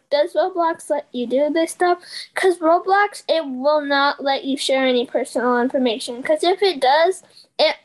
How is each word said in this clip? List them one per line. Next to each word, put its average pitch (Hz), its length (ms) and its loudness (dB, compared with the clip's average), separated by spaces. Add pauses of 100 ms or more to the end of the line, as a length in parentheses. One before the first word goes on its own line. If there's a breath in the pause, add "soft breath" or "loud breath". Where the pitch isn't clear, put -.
(100)
does 294 220 0
Roblox 330 560 -2
let 294 240 -2
you 247 140 -4
do 277 240 0
this 330 220 0
stuff? 359 260 0 (360 loud breath)
'Cause 359 260 0
Roblox, 381 680 2
it 320 160 0
will 277 380 0
not 285 400 0
let 269 220 -2
you 269 120 -2
share 262 300 0
any 247 180 2
personal 247 560 -2
information. 254 600 -2
'Cause 311 220 0
if 359 180 2
it 349 180 0
does, 320 420 2 (360 soft breath)
it, 302 260 2